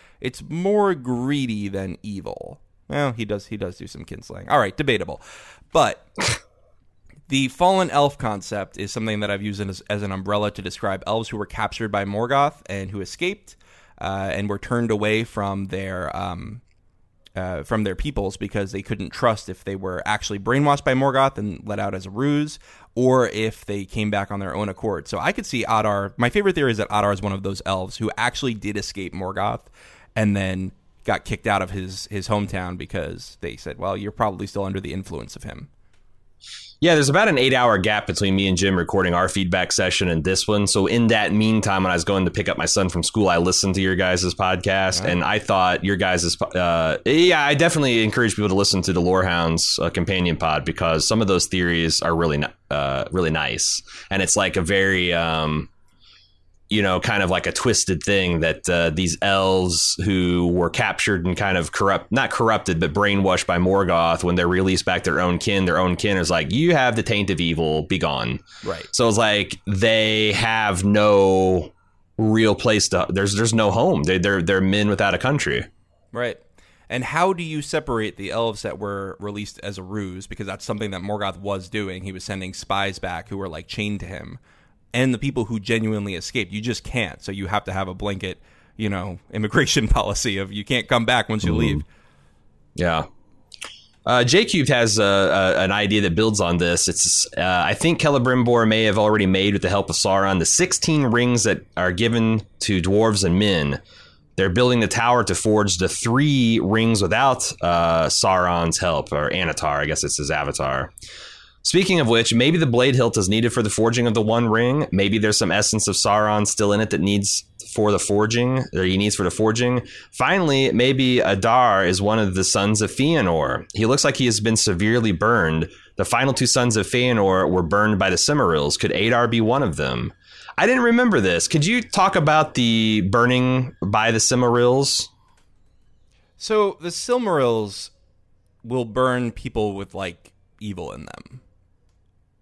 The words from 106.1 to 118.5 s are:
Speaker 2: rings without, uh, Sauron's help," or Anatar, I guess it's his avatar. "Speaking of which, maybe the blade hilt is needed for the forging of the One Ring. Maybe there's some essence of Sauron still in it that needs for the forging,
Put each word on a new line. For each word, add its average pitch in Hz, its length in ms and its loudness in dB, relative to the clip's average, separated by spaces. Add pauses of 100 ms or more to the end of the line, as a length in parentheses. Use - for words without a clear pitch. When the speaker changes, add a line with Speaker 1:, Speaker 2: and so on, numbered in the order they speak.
Speaker 2:
rings 110 400 2
without, 123 520 2 (100)
uh, 85 440 2
Sauron's 87 720 2
help," - 340 -2
or 73 180 -2
Anatar, 78 480 -2
I 73 80 -2
guess 78 160 -4
it's 73 140 -4
his 73 160 -4
avatar. 71 600 -4 (680)
"Speaking 180 380 2
of 127 80 2
which, 113 260 2
maybe 139 240 4
the 156 80 2
blade 123 300 4
hilt 117 200 2
is 95 120 0
needed 113 240 2
for 123 100 0
the 107 80 0
forging 117 380 2
of 110 60 0
the 113 80 2
One 113 260 2
Ring. 120 420 2
Maybe 98 280 2
there's 107 200 2
some 90 140 0
essence 104 340 0
of 131 80 0
Sauron 107 500 2
still 101 280 0
in 104 80 2
it 110 100 -2
that - 100 0
needs 101 440 0 (280)
for 104 200 2
the 104 80 2
forging, 120 640 0 (100)